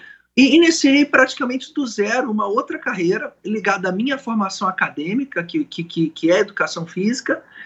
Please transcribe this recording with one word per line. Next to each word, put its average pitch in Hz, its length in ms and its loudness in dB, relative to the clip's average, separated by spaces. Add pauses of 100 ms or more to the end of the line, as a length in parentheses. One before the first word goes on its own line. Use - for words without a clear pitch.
(360)
e 262 220 6
iniciei 294 480 4
praticamente 262 680 0
do 277 140 -4
zero 220 420 -2
uma 214 180 -2
outra 254 300 -2
carreira 208 560 -2 (120)
ligada 196 420 -2
à 180 60 0
minha 254 240 -2
formação 208 500 -4
acadêmica, 185 760 -4
que, 160 220 -4
que, - 220 -8
que, 165 240 -2
que 165 200 -2
é 180 100 6
educação 165 460 -4
física, 220 560 -2 (240)